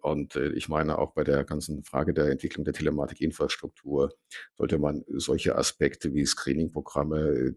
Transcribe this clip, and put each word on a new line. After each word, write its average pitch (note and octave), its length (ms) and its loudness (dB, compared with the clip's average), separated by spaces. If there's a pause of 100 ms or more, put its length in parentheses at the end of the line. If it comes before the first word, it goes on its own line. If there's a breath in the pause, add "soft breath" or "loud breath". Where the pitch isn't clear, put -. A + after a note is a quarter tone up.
und, D2 340 -2
äh, C#2 180 0
ich - 160 -4
meine, D#2 280 2
auch - 160 0
bei D2+ 100 0
der C#2+ 200 4
ganzen D2+ 400 -6
Frage C#2 300 0
der D2+ 160 4
Entwicklung - 360 -2
der C#2+ 80 0
Telematikinfrastruktur C#2+ 1400 -2 (440 loud breath)
sollte C#2+ 220 2
man D2 280 0
solche - 500 0
Aspekte - 560 0
wie C#2+ 120 2
Screening-Programme, D2+ 960 0 (100)
äh, C2 280 2